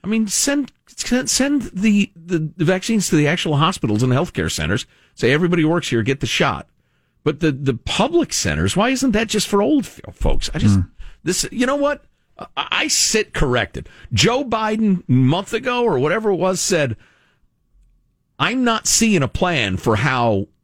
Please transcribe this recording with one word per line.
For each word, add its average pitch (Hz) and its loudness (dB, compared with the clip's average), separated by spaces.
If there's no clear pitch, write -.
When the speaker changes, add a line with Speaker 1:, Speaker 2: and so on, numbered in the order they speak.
Speaker 1:
I - -6
mean, 220 0
send, 285 -2
send, - -4
send 277 0
the, 202 2
the, 165 -4
the 180 -2
vaccines 185 0
to 175 2
the 147 4
actual 156 0
hospitals 135 0
and 127 2
healthcare 127 -2
centers. 85 -4
Say, 117 2
"Everybody 170 2
who 156 2
works 170 -2
here, 117 0
get 131 -2
the - -4
shot." 107 -2
But 147 -2
the, 156 2
the 135 -2
public 294 -2
centers, 82 -2
why 220 2
isn't 262 0
that 214 0
just 214 -2
for 202 2
old 254 2
f-, - -20
folks? - 0
I - -4
just, 104 4
Speaker 2:
Hmm. 92 2
Speaker 1:
this, 180 -2
you 247 -2
know 269 0
what? 285 -2
I, - -16
I 262 -2
sit - -2
corrected. 123 0
Joe 233 2
Biden, 214 0
a - 2
month 131 2
ago 247 -2
or 180 2
whatever 196 0
it 190 0
was, 185 -2
said, 147 0
"I'm 220 0
not 233 0
seeing 214 2
a 131 0
plan 123 -2
for 110 2
how 117 0